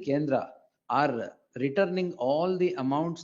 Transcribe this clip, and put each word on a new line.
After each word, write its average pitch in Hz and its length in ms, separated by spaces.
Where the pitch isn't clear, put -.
Kendra 139 360
are 139 160
returning 180 440
all 160 220
the 180 80
amounts 151 380